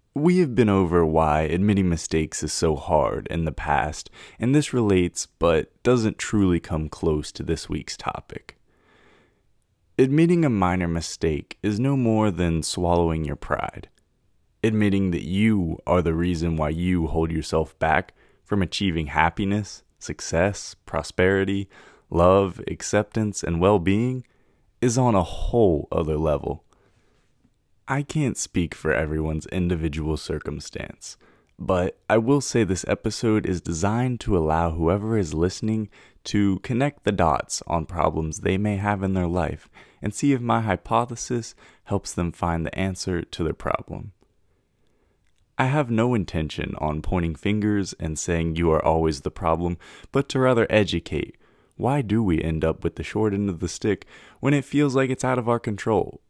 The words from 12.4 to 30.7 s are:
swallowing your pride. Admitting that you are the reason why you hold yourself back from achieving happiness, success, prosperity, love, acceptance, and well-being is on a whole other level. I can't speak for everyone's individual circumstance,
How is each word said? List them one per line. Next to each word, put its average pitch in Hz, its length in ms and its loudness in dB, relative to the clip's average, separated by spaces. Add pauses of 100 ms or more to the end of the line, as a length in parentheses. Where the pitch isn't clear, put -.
swallowing 85 640 0
your 71 100 -6
pride. - 540 -6 (720)
Admitting 101 460 2
that 85 180 -4
you 95 580 2
are 90 140 4
the 82 140 0
reason 85 420 0
why 76 140 -2
you 85 380 0
hold 82 220 0
yourself 80 480 -2
back 80 360 0 (300)
from 101 160 -2
achieving 82 460 -2
happiness, 98 760 0 (160)
success, - 880 -4
prosperity, 95 840 0 (400)
love, 90 580 4
acceptance, 104 720 -2
and 85 180 -2
well-being 104 640 2 (600)
is 123 160 2
on 123 160 4
a 92 80 4
whole 90 680 2
other 78 280 -2
level. 76 440 -2 (1300)
I 139 140 -2
can't 143 340 -2
speak - 380 -4
for 78 180 0
everyone's 78 540 -2
individual 80 720 -2
circumstance, - 960 -10 (420)